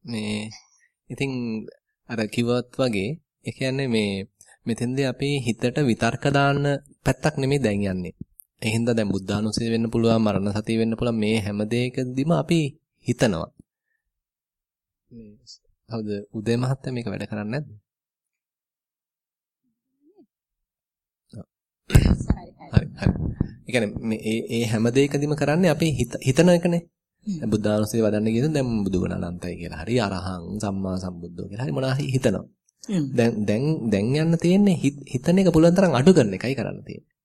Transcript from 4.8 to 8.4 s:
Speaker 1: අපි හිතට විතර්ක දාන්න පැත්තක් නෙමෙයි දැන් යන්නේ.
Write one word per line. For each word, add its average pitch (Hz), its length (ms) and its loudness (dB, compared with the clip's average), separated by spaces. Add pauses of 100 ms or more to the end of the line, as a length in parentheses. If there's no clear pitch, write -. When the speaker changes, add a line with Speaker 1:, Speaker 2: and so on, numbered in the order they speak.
Speaker 1:
අපි 139 220 -4 (120)
හිතට 120 400 -2
විතර්ක 117 480 0
දාන්න 139 360 2 (360)
පැත්තක් - 360 0
නෙමෙයි 135 280 0
දැන් 101 180 2
යන්නේ. 92 320 -4 (480)